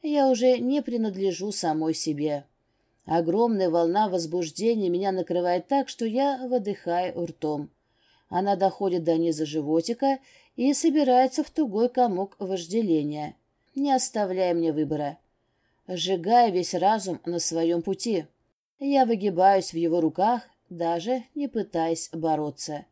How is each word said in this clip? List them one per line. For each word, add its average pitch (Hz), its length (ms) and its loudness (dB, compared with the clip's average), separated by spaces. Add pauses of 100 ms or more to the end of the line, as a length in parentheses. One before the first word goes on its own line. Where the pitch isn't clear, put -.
Я 294 260 2
уже 254 300 4
не 262 240 0
принадлежу 196 680 -4
самой 160 420 -2
себе. 147 500 -4 (600)
Огромная 185 640 0
волна 170 400 2
возбуждения 180 800 -2
меня 185 240 -2
накрывает 180 540 -2
так, 269 220 0
что - 180 -8
я 262 400 -2
выдыхаю 185 800 -2
ртом. 151 440 -6 (580)
Она 196 280 0
доходит 185 480 0
до 165 120 4
низа 160 280 0
животика 160 760 0 (380)
и 254 160 2
собирается 269 720 4
в - 80 -4
тугой 233 380 0
комок 202 500 0
вожделения, 165 1000 -2 (380)
не 277 180 0
оставляя 185 600 0
мне 165 180 0
выбора. 147 460 -4 (680)
Сжигая 190 640 2
весь 180 240 -2
разум 185 500 0
на 175 140 -4
своём 165 440 0
пути. 190 440 -4 (520)
Я 277 260 2
выгибаюсь 196 680 2
в 165 40 -6
его 170 240 0
руках, 196 420 0 (280)
даже 170 540 -4 (100)
не 285 140 -6
пытаясь 165 640 -4
бороться. 151 800 -4